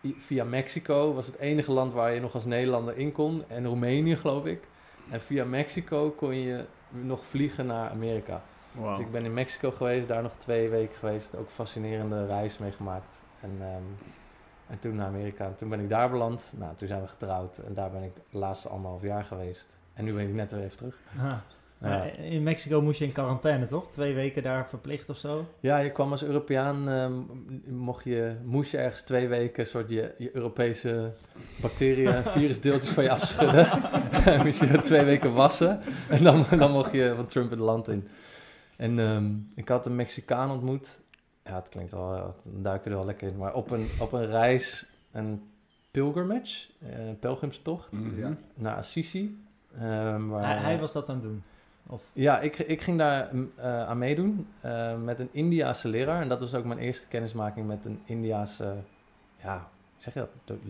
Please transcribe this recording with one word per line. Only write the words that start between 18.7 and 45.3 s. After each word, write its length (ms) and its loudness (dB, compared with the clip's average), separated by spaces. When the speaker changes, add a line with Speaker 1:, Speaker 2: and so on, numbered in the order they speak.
Speaker 1:
jaar 220 -4
geweest. 560 -12
En 100 -8
nu 100 -4
ben 140 -2
ik 60 -4
net 180 -4
weer 120 -6
even 120 -10
terug. 220 -12
Speaker 3:
Ah. 60 -2
Speaker 1:
Ja. 640 -8
Speaker 3:
Maar 300 -2
in 240 -2
Mexico 400 2
moest 160 2
je 60 0
in 80 -2
quarantaine, 540 0
toch? 240 -4
Twee 240 -2
weken 280 -2
daar 260 -2
verplicht 420 -8
of 60 -6
zo? 300 -6
Speaker 1:
Ja, 180 4
je 140 2
kwam 180 0
als 140 -2
Europeaan, 640 0
ehm, 240 0
mocht 280 -6
je, 400 -2
moest 260 0
je 80 -4
ergens 240 -2
twee 260 2
weken 380 0
soort 240 -4
je, 280 -2
je 180 -8
Europese 760 0
bacteriën 520 4
en 200 2
Speaker 3:
<laughs> 60 2
Speaker 1:
virusdeeltjes 520 2
van 140 4
je 60 6
afschudden. 580 8
<laughs> 400 8
Moest 160 2
je 200 8
twee 240 8
weken 280 6
wassen. 480 6
En 160 8
dan, 200 12
dan 120 10
mocht 220 4
je 240 6
van 100 -4
Trump 240 0
het 80 -4
land 300 2
in. 200 -2
En, 220 0
ehm, 320 2
ik 140 -10
had 180 2
een 100 -2
Mexicaan 540 -2
ontmoet. 500 -4
Ja, 100 -10
het 140 -6
klinkt 240 -10
wel, 420 -6
dan 100 -8
duiken 280 -2
er 60 -2
wel 100 -2
lekker 220 -6
in. 80 -6
Maar 180 -6
op 160 -4
een, 180 -2
op 120 -2
een 140 0
reis, 600 2
een 380 -6